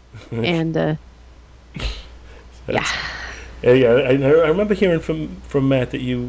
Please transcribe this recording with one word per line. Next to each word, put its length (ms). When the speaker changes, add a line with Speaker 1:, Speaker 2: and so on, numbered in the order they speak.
Speaker 1:
<laughs> 180
Speaker 2:
And, 440
uh, 180
Speaker 1:
That's 260
Speaker 2:
yeah. 80
Speaker 1:
yeah, 160
I, 220
I 380
remember 260
hearing 260
from, 360
from 200
Matt 240
that 80
you, 280